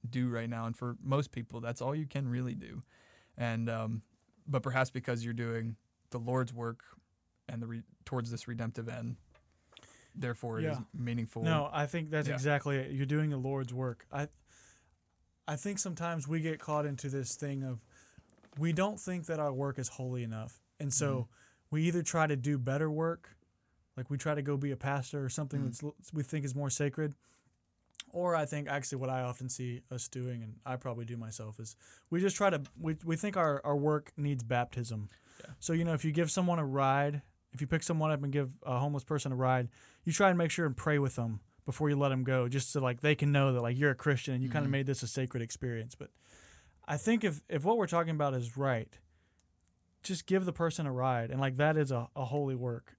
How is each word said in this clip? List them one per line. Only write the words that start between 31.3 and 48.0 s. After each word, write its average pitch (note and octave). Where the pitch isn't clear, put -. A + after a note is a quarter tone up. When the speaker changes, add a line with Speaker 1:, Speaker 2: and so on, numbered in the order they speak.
Speaker 2:
is A2
we E3
just F#3+
try G3+
to, D#3
we, D#3+
we E3
think G3+
our, D3+
our C#3+
work D3
needs C#3+
baptism. A#2
Speaker 1:
Yeah. -
Speaker 2:
So, -
you E3
know, E3
if C#3+
you D#3+
give D#3+
someone F3
a D3+
ride, C#3
if B2+
you C#3+
pick D#3+
someone D#3
up C#3+
and C#3+
give C#3
a B2+
homeless C#3+
person C#3+
a C3
ride, B2+
you E3
try G3
and F3+
make E3+
sure E3+
and C3+
pray D3+
with C#3
them A2+
before D3
you D3
let C#3
'em C3
go, B2+
just C3
so, D3
like, B2
they D3+
can C#3+
know C#3
that, B2
like, A#2+
you're C#3+
a B2+
Christian C#3
and B2+
you C3
kinda D3
Speaker 1:
Mm-hmm. C#3
Speaker 2:
made C#3
this C3+
a A#2+
sacred B2+
experience. A#2
But -
I D3
think A3
if, D#3
if D3+
what A3
we're G3+
talking E3+